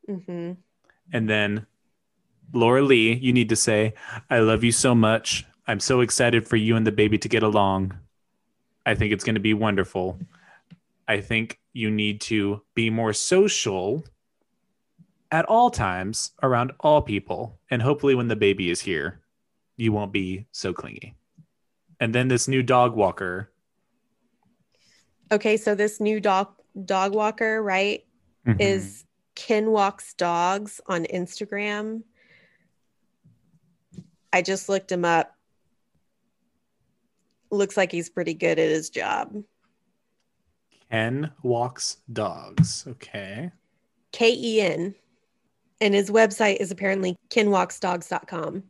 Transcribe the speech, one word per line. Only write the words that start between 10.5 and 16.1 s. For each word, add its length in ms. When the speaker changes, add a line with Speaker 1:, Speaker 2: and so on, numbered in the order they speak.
Speaker 2:
I 120
think 380
you 180
need 320
to 400
be 160
more 220
social 920
at 120
all 260
times 640